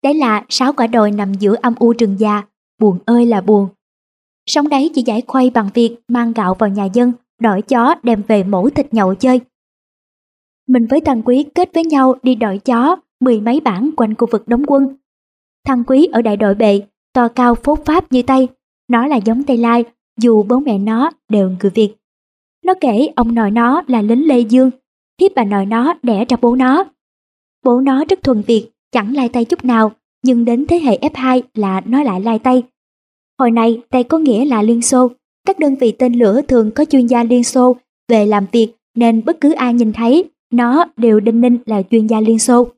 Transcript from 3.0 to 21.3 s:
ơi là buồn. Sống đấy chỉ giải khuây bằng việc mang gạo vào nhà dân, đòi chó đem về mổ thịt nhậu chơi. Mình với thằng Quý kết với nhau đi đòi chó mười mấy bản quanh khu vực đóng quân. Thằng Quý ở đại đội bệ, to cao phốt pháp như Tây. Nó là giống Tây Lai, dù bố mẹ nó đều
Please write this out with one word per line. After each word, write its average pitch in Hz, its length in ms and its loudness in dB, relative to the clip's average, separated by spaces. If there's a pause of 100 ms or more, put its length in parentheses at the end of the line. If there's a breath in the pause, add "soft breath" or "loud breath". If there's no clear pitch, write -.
ơi 240 200 2
là 220 160 0
buồn. 202 260 2 (760)
Sống 294 240 -2
đấy 294 240 0
chỉ 254 120 -2
giải 233 220 -4
khuây 254 220 0
bằng 226 240 -2
việc 233 240 0 (100)
mang 240 260 -2
gạo 196 200 -2
vào 208 160 -2
nhà 196 160 -4
dân, 240 280 0 (280)
đòi 208 200 0
chó 254 420 0
đem 226 240 0
về 208 160 0
mổ 196 260 0
thịt 285 240 -4
nhậu 196 220 0
chơi. 254 240 0 (1300)
Mình 240 220 2
với 285 120 2
thằng 262 240 -2
Quý 262 200 0 (100)
kết 359 180 0
với 330 120 0
nhau 269 380 2
đi 254 120 0
đòi 208 240 -4
chó 254 360 0 (240)
mười 240 220 0
mấy 233 180 -2
bản 233 380 -2
quanh 214 180 -2
khu 233 160 -2
vực 208 160 -4
đóng 240 200 0
quân. 277 300 0 (680)
Thằng 247 220 -2
Quý 269 240 4
ở 226 100 0
đại 214 160 -2
đội 202 180 0
bệ, 202 260 2 (320)
to 240 140 0
cao 240 280 0
phốt 302 300 -2
pháp 330 260 -2
như 254 100 0
Tây. 262 260 0 (420)
Nó 240 180 0
là 302 80 0
giống 226 280 -2
Tây 277 140 0
Lai, 233 260 0 (380)
dù 220 220 4
bố 240 160 0
mẹ 269 180 -2
nó 226 340 -2 (180)
đều 202 200 0 (120)